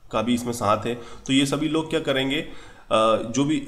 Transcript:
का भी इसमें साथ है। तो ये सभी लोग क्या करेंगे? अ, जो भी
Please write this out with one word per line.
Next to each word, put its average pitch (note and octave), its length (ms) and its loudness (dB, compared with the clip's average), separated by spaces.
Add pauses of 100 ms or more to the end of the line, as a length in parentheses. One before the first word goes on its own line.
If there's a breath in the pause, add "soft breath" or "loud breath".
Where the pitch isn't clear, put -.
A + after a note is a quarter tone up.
(120)
का A2+ 100 2
भी A#2+ 120 0
इसमें A#2+ 200 -2
साथ G#2+ 320 2
है। A#2 100 -2
तो - 380 -6
ये C#3 120 6
सभी C#3+ 240 0
लोग D#3 200 -2
क्या D#3+ 100 0
करेंगे? C3+ 420 0 (500 loud breath)
अ, A2 260 4
जो A#2+ 260 -2
भी D3 240 0